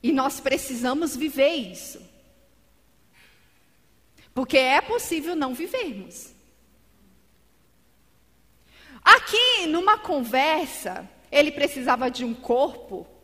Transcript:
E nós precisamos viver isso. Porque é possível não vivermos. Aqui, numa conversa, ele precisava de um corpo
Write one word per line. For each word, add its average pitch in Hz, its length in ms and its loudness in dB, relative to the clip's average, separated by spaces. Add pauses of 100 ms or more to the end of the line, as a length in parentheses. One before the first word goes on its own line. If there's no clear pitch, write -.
E 240 80 2
nós 269 300 0
precisamos 269 720 -2
viver 277 400 2
isso. 185 460 -10 (2250)
Porque 262 240 2
é 262 240 6
possível 349 520 -4
não 269 200 -2
vivermos. 311 800 -8 (2750)
Aqui, 466 680 4
numa 370 300 4
conversa, 269 1120 -2 (220)
ele 294 220 4
precisava 262 580 -2
de 247 140 -8
um 233 80 -4
corpo 233 760 -2 (160)